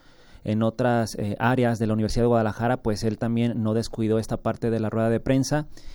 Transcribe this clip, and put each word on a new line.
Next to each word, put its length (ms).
en 180
otras, 520
eh, 240
áreas 380
de 100
la 60
Universidad 300
de 60
Guadalajara, 520
pues 220
él 140
también 440
no 120
descuidó 440
esta 200
parte 320
de 100
la 100
rueda 200
de 100
prensa 480